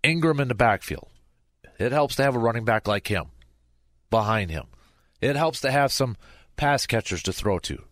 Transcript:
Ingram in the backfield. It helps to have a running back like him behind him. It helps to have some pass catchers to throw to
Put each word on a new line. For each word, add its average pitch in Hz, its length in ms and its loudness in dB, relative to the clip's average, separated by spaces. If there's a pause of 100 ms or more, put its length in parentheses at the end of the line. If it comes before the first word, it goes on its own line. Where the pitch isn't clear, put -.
Ingram 160 360 2
in 135 80 -2
the 120 80 -2
backfield. 104 520 0 (720)
It 120 120 0
helps 143 240 0
to 135 80 2
have 135 120 2
a 120 40 0
running 113 260 0
back 110 220 0
like 101 200 -2
him 85 180 -2 (840)
behind 107 400 2
him. 80 160 -8 (520)
It 139 160 0
helps 151 260 0
to 135 100 0
have 139 200 2
some 127 260 -2 (380)
pass 143 300 2
catchers 104 380 -2
to 95 100 -4
throw 98 240 -2
to - 340 -8